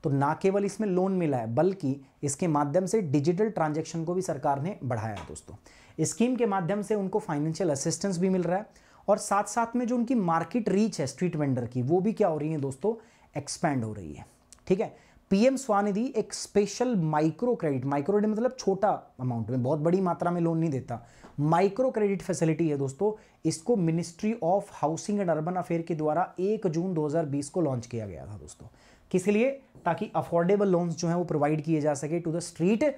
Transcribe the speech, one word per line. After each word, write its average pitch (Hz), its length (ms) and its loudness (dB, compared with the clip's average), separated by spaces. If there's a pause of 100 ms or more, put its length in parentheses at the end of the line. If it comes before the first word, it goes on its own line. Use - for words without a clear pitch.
तो 156 60 0
ना 139 320 2
केवल 202 240 2
इसमें 202 220 -2
लोन 185 260 2
मिला 156 240 2
है, 113 180 -4
बल्कि 160 400 2 (280)
इसके 147 240 -2
माध्यम 147 380 2
से 220 160 2
डिजिटल 170 480 2
ट्रांजैक्शन 160 540 -2
को 175 100 -2
भी 185 80 0
सरकार 139 400 0
ने 185 220 -4
बढ़ाया 113 320 -4
है 82 120 -12
दोस्तों। - 280 -16 (440)
इस 156 120 0
स्कीम 247 240 0
के 233 100 0
माध्यम 196 360 -2
से 214 140 -2
उनको 196 240 -2
फाइनेंशियल 160 520 -2
असिस्टेंस 165 460 -2
भी 190 120 2
मिल 185 140 2
रहा 170 140 0
है, 214 80 -6 (420)
और 202 100 6
साथ 202 280 0
साथ 233 300 -2
में 240 120 2
जो 247 80 0
उनकी 247 200 0
मार्केट 170 540 2
रीच 196 320 2
है 135 60 0
स्ट्रीट 170 280 -2
वेंडर 135 300 0
की, 123 160 -2
वो 160 200 4
भी 208 120 0
क्या 202 140 2
हो 160 100 0
रही 151 140 -4
है 156 80 -2
दोस्तों, 139 360 -2 (400)
एक्सपैंड 135 480 -2
हो 107 100 -6
रही 85 200 -10
है, 82 120 -16 (420)
ठीक 190 120 2
है। 175 160 -4 (360)
पीएम 240 240 4
स्वनिधि 208 600 0
एक - 160 -4
स्पेशल 220 640 0
माइक्रो 160 600 2
क्रेडिट, 139 300 -2
माइक्रो 147 320 0
क्रेडिट 214 140 2
मतलब 240 280 -2
छोटा 190 300 0 (300)
अमाउंट 120 300 -2
में, 127 140 0
बहुत 147 160 0
बड़ी 170 220 2
मात्रा 175 300 0
में 175 100 0
लोन 165 160 2
नहीं 165 120 2
देता, 123 360 -6 (340)
माइक्रो 190 520 2
क्रेडिट 196 300 0
फैसिलिटी 160 480 0
है 143 80 0
दोस्तों। 139 340 -2 (340)
इसको 190 320 0
Ministry 170 540 0 (120)
of 180 320 0
Housing 165 440 -2
and 180 120 0
Urban 160 260 0
Affairs 170 300 -2
के 170 80 -2
द्वारा 151 440 0
एक 208 280 0
जून 170 260 -2
दो 156 120 0
हज़ार 156 200 0
बीस 143 240 -4
को 185 120 -2
लॉन्च 131 240 0
किया 110 220 -8
गया 76 180 -12
था 101 120 -12
दोस्तों। - 300 -18 (440)
किस 185 160 2
लिए? 214 220 4 (360)
ताकि 170 300 -2
अफोर्डेबल 175 520 2
लोन्स 175 280 2
जो 175 120 -2
हैं 165 80 2
वो 175 80 0
प्रोवाइड 156 400 0
किए 156 180 2
जा 147 120 2
सके 156 280 -2
to 160 120 -2
the - 100 -2
street 208 400 0 (140)